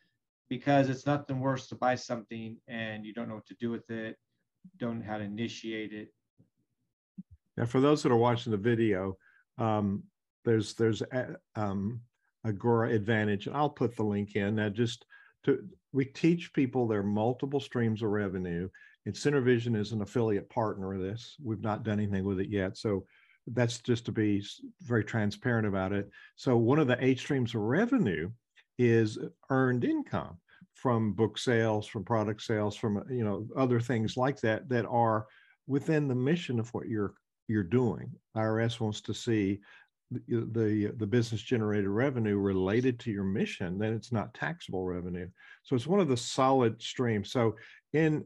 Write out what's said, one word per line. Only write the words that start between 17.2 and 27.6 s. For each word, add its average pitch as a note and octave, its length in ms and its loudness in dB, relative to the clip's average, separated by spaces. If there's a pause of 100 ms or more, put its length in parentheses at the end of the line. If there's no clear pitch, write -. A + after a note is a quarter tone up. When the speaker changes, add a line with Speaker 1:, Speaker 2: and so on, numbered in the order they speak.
Speaker 2:
streams A2+ 420 -2
of A2 80 0
revenue, F#2 580 -2 (380)
and G#2 100 -4
CenterVision B2 580 2
is G#2 180 -2
an A2 100 -2
affiliate G#2+ 480 0
partner G2 420 -2
of G2 80 -4
this. G2+ 420 -8
We've A2 200 -4
not G#2+ 200 -2
done G#2+ 160 0
anything G2+ 260 0
with G2 160 0
it G2+ 100 -4
yet, F#2+ 260 -2
so G2 300 -2 (400)
that's A#2+ 320 0
just A#2 260 0
to A2+ 80 -4
be G#2+ 260 2
s-, - 220 -12 (220)
very A#2+ 200 2
transparent A2 640 0
about F#2+ 260 0
it. G2+ 180 -4 (260)
So B2 220 2
one A#2 200 4
of D3+ 100 4
the B2 140 2
eight B2+ 160 4
streams B2 360 -2
of A2 80 -2